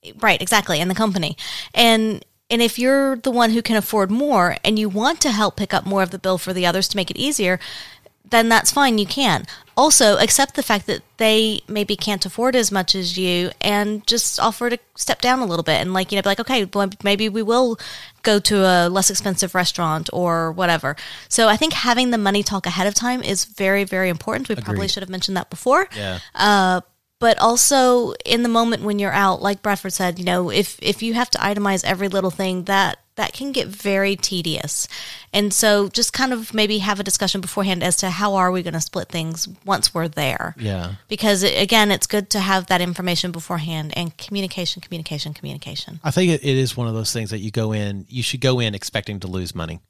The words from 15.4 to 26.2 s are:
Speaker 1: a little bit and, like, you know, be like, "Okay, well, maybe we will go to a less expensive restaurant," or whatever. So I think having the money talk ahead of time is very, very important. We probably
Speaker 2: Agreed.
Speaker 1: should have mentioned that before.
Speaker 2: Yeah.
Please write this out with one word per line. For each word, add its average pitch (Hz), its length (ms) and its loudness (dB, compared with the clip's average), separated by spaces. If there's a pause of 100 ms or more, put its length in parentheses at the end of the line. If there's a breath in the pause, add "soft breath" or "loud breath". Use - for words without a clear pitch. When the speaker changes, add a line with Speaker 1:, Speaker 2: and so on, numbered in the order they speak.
Speaker 1:
a 240 60 0
little 170 160 -2
bit 160 180 2
and, 185 120 -2
like, 185 200 -2
you 202 40 0
know, 190 60 0
be 202 60 0
like, 196 120 0
"Okay, 233 260 0
well, 196 220 -2 (140)
maybe 202 260 0
we 214 140 -2
will 233 360 2 (440 loud breath)
go 208 160 4
to 208 260 2
a 175 240 6
less 190 220 2
expensive 185 440 -2
restaurant," 165 580 0
or 165 400 0
whatever. 165 440 0 (320 loud breath)
So 226 200 4
I 208 80 6
think 311 160 0
having 247 400 2
the 226 60 2
money 202 240 2
talk 202 240 -2
ahead 180 200 0
of 202 80 0
time 247 280 0
is - 240 -2
very, 196 380 0
very 190 260 -2
important. 220 380 -6
We 220 60 -2
probably 202 200 -6
Speaker 2:
Agreed. 196 180 -2
Speaker 1:
should 190 100 -6
have 185 80 -12
mentioned 185 260 -4
that - 140 -6
before. 285 460 2
Speaker 2:
Yeah. 202 220 -4 (160 loud breath)